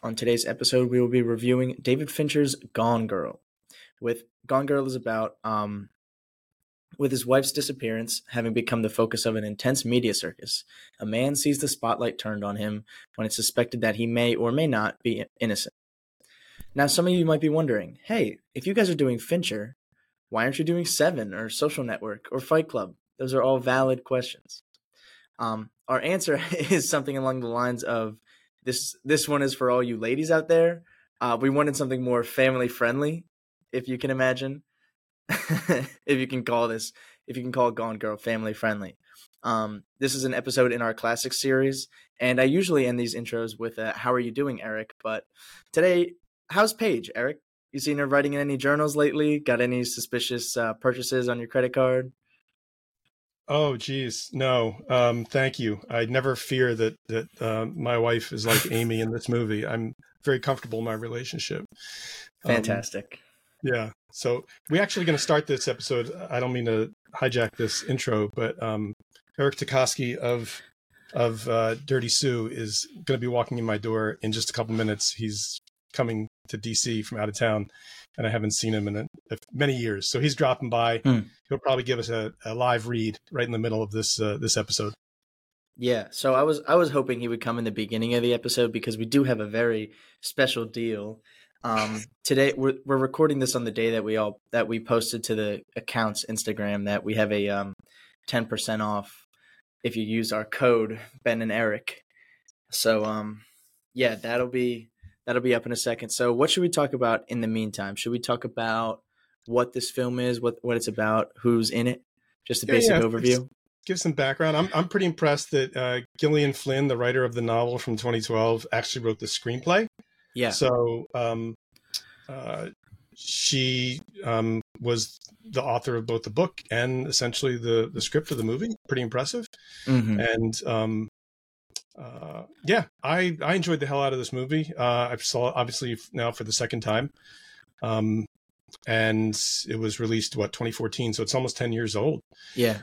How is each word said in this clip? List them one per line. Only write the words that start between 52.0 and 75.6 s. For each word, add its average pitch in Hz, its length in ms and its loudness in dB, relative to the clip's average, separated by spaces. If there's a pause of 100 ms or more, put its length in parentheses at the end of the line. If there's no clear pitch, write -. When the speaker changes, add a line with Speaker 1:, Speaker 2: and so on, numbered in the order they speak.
Speaker 2:
Oh, 147 240 2
geez. 131 560 -6
No. 127 440 2 (120)
Um, 120 360 4
thank 135 340 0
you. 107 220 -2 (100)
I 117 140 0
never 127 320 0
fear 127 400 2
that, 113 180 0 (140)
that, 113 180 -4 (160)
uh, 113 240 -2
my 120 320 -2
wife 117 340 0
is 107 140 -4
like 113 200 6
Speaker 1:
<laughs> 123 40 -4
Speaker 2:
Amy 113 300 0
in 113 100 -2
this 113 180 -6
movie. 113 380 0
I'm 113 260 -4 (320)
very 135 140 2
comfortable 123 400 -2
in 113 60 -4
my 113 80 -4
relationship. 117 720 -8 (800)
Um, 120 100 4
Speaker 1:
Fantastic. 104 640 -2 (460)
Speaker 2:
yeah. 117 260 -2 (220)
So 120 320 -2 (240)
we 156 100 2
actually 196 260 0
gonna 156 140 2
start 151 300 2
this 135 180 0
episode. 123 460 -2 (180)
I 123 80 -2
don't 127 140 -2
mean 120 140 -2
to 113 260 0 (280)
hijack 123 360 2
this - 260 -2
intro, 110 540 0
but, 113 260 -2
um, 107 320 -4 (420)
Eric 139 200 0
Tukoski 127 580 0
of, 120 480 -4 (500)
of, 117 360 0
uh, 113 260 2
Dirty 131 340 -2
Sue 120 380 0
is 113 400 -6 (180)
gonna 131 140 0
be 120 80 -4
walking 120 320 0
in 117 60 -2
my 107 140 0
door 110 440 -2
in 110 80 -2
just 113 200 -2
a - 20 -12
couple 113 240 -4
minutes. 107 380 0
He's 107 440 -6 (340)